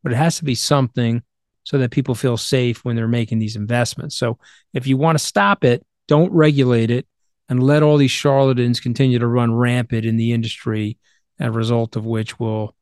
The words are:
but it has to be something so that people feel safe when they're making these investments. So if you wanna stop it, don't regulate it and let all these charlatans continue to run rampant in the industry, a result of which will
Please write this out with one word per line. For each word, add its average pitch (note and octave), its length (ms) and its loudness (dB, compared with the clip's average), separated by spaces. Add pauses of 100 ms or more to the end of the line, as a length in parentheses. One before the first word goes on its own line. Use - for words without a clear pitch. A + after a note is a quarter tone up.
but C3 100 -2
it A2+ 40 0
has D#3 220 0
to D#3+ 60 -10
be C3+ 100 -2
something A#2+ 680 0 (420)
so - 140 -4
that B2+ 120 0
people C3+ 240 -2
feel A#2+ 240 -2
safe B2 480 -2
when A#2+ 100 -2
they're A2+ 100 -2
making A#2 320 -2
these G#2+ 160 -4
investments. A#2 600 -4
So A#2 220 -4 (340)
if C3 140 -4
you C3+ 100 2
wanna D#3 220 2
stop G3+ 440 0
it, A#2+ 220 2 (240)
don't D#3 240 4
regulate C3+ 580 4
it A#2+ 160 -2 (440)
and B2+ 120 0
let D3 200 4
all D3+ 160 4
these C#3 120 4
charlatans C3 720 2
continue B2 380 0
to A#2+ 80 0
run A#2+ 260 0
rampant A#2+ 540 0
in A2+ 100 0
the A2+ 160 0
industry, A2 640 -4 (420)
a A#2 120 -2
result A2+ 460 -2
of A2 100 -8
which A2+ 340 -6
will A2 420 -6